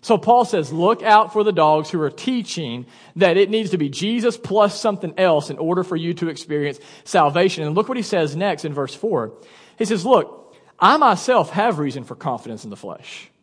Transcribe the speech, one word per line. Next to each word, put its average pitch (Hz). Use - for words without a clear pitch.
So 220
Paul 240
says, 165
"Look 175
out 214
for 214
the 208
dogs 156
who 165
are 143
teaching 160
that 180
it 196
needs 214
to 185
be 151
Jesus 220
plus 202
something 190
else 165
in 139
order 175
for 180
you 165
to 170
experience 143
salvation." 170
And 151
look 208
what 254
he 240
says 160
next 180
in 147
verse 139
four. 135
He 226
says, 190
"Look, -
I 233
myself 233
have 202
reason 135
for 123
confidence 117
in 107
the 101
flesh. -